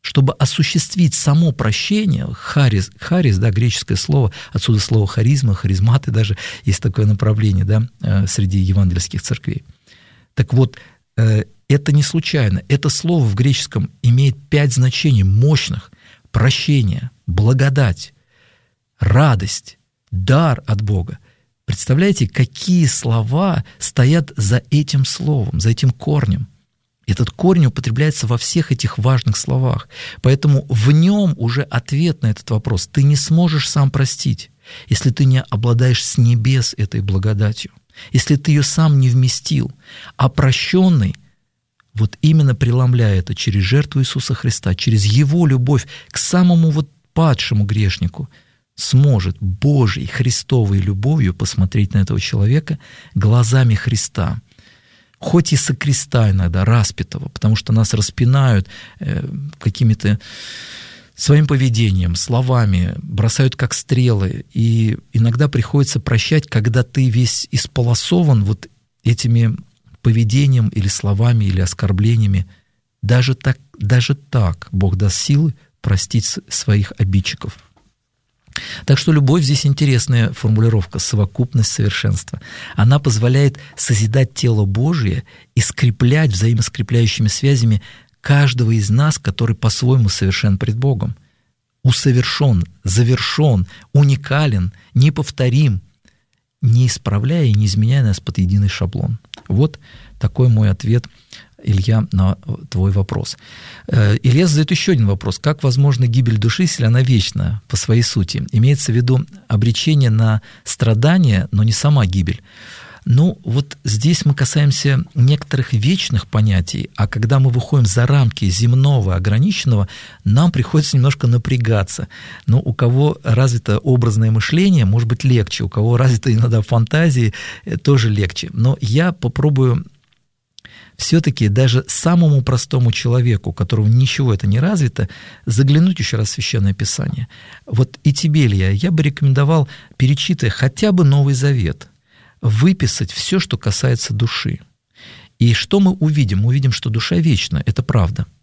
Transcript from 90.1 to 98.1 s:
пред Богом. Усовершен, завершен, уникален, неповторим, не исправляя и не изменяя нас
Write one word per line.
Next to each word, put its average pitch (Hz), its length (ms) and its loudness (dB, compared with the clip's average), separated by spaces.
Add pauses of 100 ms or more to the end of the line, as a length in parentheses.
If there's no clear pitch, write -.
пред 107 220 -4
Богом. 120 380 -2 (640)
Усовершен, 123 800 0 (180)
завершен, 117 840 0 (260)
уникален, 139 800 0 (220)
неповторим, 127 880 0 (800)
не 120 240 4
исправляя 123 580 -2
и 113 80 2
не 104 140 2
изменяя 110 360 0
нас 101 180 0